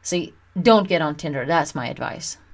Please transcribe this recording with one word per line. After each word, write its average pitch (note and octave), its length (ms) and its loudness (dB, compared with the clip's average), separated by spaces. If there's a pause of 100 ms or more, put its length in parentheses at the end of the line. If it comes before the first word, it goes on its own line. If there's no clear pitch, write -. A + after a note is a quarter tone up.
See, F3 320 -4 (260)
don't G#3 280 6
get E3 140 2
on D3+ 140 -2
Tinder. C#3 300 -6
That's D#3+ 300 0
my B2 120 -4
advice. - 500 -8 (160)